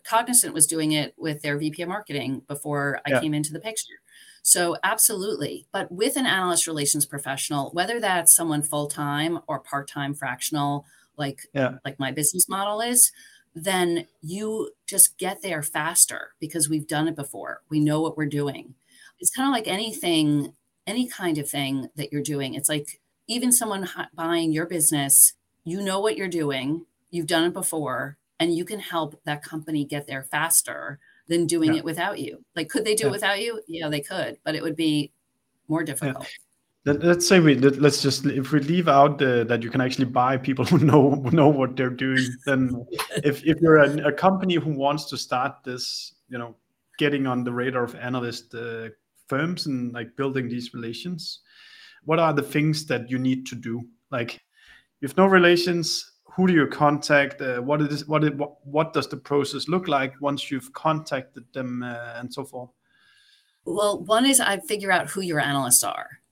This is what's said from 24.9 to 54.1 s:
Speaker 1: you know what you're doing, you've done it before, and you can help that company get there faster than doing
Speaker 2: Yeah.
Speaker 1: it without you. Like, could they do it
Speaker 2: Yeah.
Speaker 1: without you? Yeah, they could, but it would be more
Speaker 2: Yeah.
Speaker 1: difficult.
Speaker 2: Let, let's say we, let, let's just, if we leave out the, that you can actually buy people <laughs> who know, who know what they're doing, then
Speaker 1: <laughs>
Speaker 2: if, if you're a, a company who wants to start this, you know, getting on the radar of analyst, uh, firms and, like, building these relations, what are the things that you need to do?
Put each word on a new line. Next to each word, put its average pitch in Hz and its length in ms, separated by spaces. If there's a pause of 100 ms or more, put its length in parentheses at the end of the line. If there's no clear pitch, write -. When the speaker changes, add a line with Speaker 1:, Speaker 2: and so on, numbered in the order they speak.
Speaker 1:
you 175 180
know 196 180
what 214 180
you're 190 100
doing, 151 580 (260)
you've 170 160
done 165 180
it 175 80
before, 143 640 (220)
and 170 160
you 175 100
can 202 140
help 156 440
that 147 200
company 156 420
get 147 220
there 135 160
faster 143 760 (280)
than 170 180
doing 160 280
Speaker 2:
Yeah. 160 60
Speaker 1:
it - 60
without 170 340
you. - 240 (120)
Like, 160 140
could 220 140
they 214 120
do 220 100
it - 20
Speaker 2:
Yeah. 202 40
Speaker 1:
without 196 280
you? 226 280
Yeah, 160 200
they 147 140
could, 156 420
but 156 120
it - 80
would 165 120
be 156 380 (540)
more 160 140
Speaker 2:
Yeah. 156 40
Speaker 1:
difficult. 139 420 (580)
Speaker 2:
Let, 143 160
let's 175 240
say 190 140
we, 151 160
let, 131 220
let's 143 240
just, 135 240
if 135 260
we 151 80
leave 165 300
out 143 280
the, 123 300
that 117 160
you 117 60
can 135 100
actually 127 240
buy 127 320
people 131 300
<laughs> - 60
who 165 80
know, 143 320
who 135 200
know 147 160
what 131 300
they're 127 120
doing, 131 380 (180)
then 127 460
Speaker 1:
<laughs> - 320
Speaker 2:
if, 147 220
if 156 160
you're 160 160
a, 147 320
a - 20
company 185 440
who 156 160
wants 143 340
to - 120
start 135 460
this, - 520 (120)
you 123 100
know, 117 200 (400)
getting 143 280
on 123 200
the 123 80
radar 123 320
of 117 100
analyst, 123 580
uh, 113 360 (380)
firms 156 400
and, 123 260
like, 117 240
building 135 320
these 120 240
relations, 120 640 (640)
what 160 160
are 160 140
the 143 100
things 151 420
that 120 240
you 131 80
need 131 280
to 123 100
do? 117 320 (240)